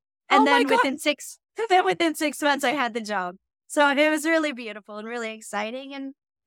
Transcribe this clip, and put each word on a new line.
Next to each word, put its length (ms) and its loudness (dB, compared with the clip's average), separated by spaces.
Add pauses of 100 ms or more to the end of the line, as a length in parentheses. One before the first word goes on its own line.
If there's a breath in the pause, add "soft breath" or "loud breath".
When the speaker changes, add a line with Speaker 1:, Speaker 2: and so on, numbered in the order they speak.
(300)
Speaker 1:
And 120 6
Speaker 2:
Oh 40 6
my 140 4
Speaker 1:
then 80 2
Speaker 2:
God. 160 4
Speaker 1:
within 140 -2
six, 400 -4 (180)
<laughs> 140 -4
then 160 4
within 300 0
six 260 -4
months, 220 0
I 80 2
had 240 -2
the 60 -6
job. 340 -6 (320)
So 200 4
it 220 4
was 160 0
really 280 2
beautiful 440 -14
and 100 -10
really 240 -8
exciting. 640 -8
And, 200 -10 (340)